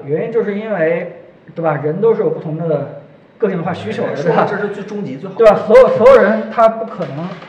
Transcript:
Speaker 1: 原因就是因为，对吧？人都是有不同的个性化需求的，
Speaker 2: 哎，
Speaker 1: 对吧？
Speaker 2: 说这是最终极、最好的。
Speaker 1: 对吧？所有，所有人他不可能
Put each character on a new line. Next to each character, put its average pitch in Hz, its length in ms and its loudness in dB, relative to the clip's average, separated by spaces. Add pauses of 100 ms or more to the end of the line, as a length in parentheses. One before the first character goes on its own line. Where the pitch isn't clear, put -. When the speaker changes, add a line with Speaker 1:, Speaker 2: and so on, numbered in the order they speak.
Speaker 1:
原 165 220 -4
因 226 40 -8
就 226 140 -2
是 202 140 -4
因 220 160 -6
为， 175 480 -4 (320)
对 165 80 -8
吧？ 151 200 -2
人 156 200 -4
都 220 120 2
是 208 60 -2
有 170 80 -2
不 - 100 -4
同 156 180 -8
的 165 440 -6 (380)
个 202 120 -2
性 175 140 -4
化 180 100 -6
需 214 180 -10
求 214 120 -6
的， 160 60 -6
Speaker 2:
哎， - 120 -8
Speaker 1:
对 165 100 0
吧？ - 140 0
Speaker 2:
说 202 100 -6
这 202 60 -6
是 208 100 -4
最 - 120 -12
终 202 200 -10
极、 135 120 -10
最 190 120 -12
好 - 80 -14
的。 226 80 4
Speaker 1:
对 214 60 10
吧？ 185 60 6 (100)
所 208 100 6
有， 247 200 10
所 226 120 6
有 247 140 8
人 214 260 0
他 226 200 2
不 - 180 -4
可 - 200 -10
能 147 220 -10 (200)